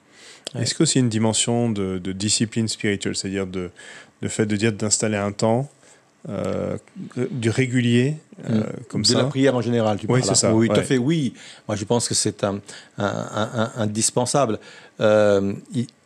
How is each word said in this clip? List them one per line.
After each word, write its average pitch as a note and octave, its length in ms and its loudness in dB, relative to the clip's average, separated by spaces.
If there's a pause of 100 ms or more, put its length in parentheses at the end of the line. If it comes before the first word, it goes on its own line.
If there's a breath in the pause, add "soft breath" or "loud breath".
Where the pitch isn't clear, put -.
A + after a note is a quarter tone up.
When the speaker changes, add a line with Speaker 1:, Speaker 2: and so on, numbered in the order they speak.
(540 loud breath)
Speaker 1:
Ouais. A#2 80 -4
Speaker 2:
Est-ce - 120 -2
que E3 100 4
c'est C#3+ 140 2
une B2+ 100 4
dimension A2+ 600 0
de, F#2+ 280 -2
de F#2 140 -6
discipline G#2+ 560 -2
spirituelle, G2+ 480 -2
c'est-à-dire G2 300 -4
de, F#2 240 -8 (500 loud breath)
le A2 80 -4
fait A2+ 180 0
de G#2+ 100 0
dire A2 160 2
d'installer G#2+ 440 -2
un G2+ 160 -2
temps, A#2 380 0 (580 soft breath)
euh, G2 500 -4 (520)
du A#2 200 -2
régulier, B2 640 2 (320)
euh, A2 120 2
Speaker 1:
Mm. - 40 -2 (240)
Speaker 2:
comme - 140 -4
Speaker 1:
De - 40 2
Speaker 2:
ça ? A#2+ 120 4
Speaker 1:
la A#2+ 60 4
prière C3+ 300 4
en B2 60 2
général, A2 380 2
tu G#2+ 80 -10
Speaker 2:
Oui, B2 140 4
Speaker 1:
parles - 20 0
Speaker 2:
c'est - 80 -2
Speaker 1:
là. - 40 2
Speaker 2:
ça, G#2+ 200 4
Speaker 1:
Oui, A2+ 140 4
tout G#2+ 60 2
à G#2 40 6
Speaker 2:
ouais. G2 40 2
Speaker 1:
fait, C3+ 160 0
oui. C#3 360 0 (340 loud breath)
Moi, A2 80 -2
je G#2 80 -4
pense A#2 240 0
que - 60 -2
c'est - 300 -2
un, G2+ 160 0 (360 loud breath)
un, G#2 100 -4
un, G#2+ 480 -4
un, A2+ 220 -2
indispensable. A2 840 0 (420 loud breath)
Euh, G#2 520 4 (220)
il, A#2+ 120 -2 (200)